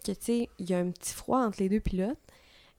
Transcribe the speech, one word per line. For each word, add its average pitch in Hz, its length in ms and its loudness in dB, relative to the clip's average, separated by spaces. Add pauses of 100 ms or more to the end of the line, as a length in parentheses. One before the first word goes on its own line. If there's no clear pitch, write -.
que, 202 80 -2
tu 190 80 -4
sais, 233 280 2 (100)
il 180 100 -8
y 185 60 2
a 180 40 4
un 180 120 2
petit - 240 -8
froid - 260 0
entre 214 220 0
les 190 80 2
deux 214 100 4
pilotes. 202 380 0 (600)